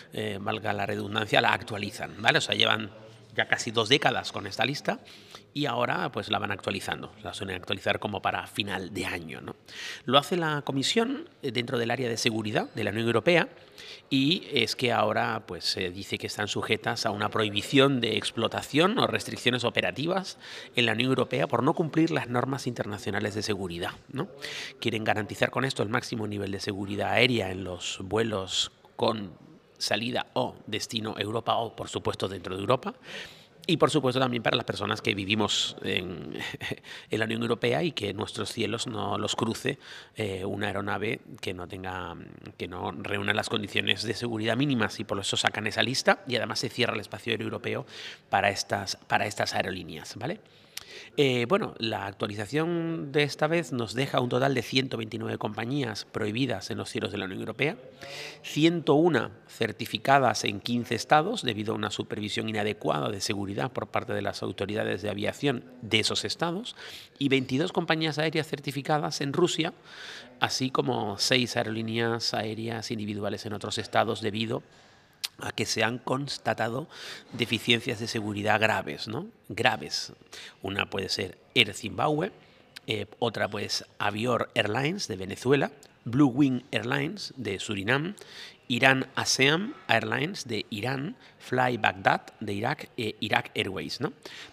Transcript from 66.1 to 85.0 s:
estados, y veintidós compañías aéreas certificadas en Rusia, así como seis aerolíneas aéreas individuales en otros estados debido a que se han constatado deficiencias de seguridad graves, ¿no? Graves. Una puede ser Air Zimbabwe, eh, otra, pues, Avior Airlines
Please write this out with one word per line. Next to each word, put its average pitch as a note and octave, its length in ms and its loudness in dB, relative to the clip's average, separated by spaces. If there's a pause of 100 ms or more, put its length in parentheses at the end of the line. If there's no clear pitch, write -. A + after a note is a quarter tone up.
estados, F3 500 -4 (420)
y C#3 120 0
veintidós C3 420 2
compañías D#3+ 460 0
aéreas D#3 300 0
certificadas D3 720 -2
en C#3 100 0
Rusia, D#3+ 420 2 (680)
así B2+ 280 2
como A#2+ 480 0
seis B2+ 380 4
aerolíneas A2+ 800 0
aéreas A2+ 580 -4
individuales G#2 540 -4
en G2+ 80 -4
otros G#2+ 240 -4
estados G#2+ 440 2
debido A2 420 -2 (760)
a A2 120 -6
que G#2+ 140 -2
se - 180 0
han A#2 140 0
constatado C3 920 -2 (460)
deficiencias A#2 640 2
de A#2 80 -4
seguridad G#2 520 2
graves, G2+ 480 0
¿no? C#3+ 200 -6 (220)
Graves. - 640 -2 (480)
Una G2 280 -2
puede G2 200 -4
ser F#2 280 -4 (160)
Air G#2 200 6
Zimbabwe, D3 580 0 (560)
eh, G#2 200 -2 (120)
otra, G#2+ 280 0
pues, G2+ 380 -4 (140)
Avior G#2+ 560 0
Airlines B2+ 520 0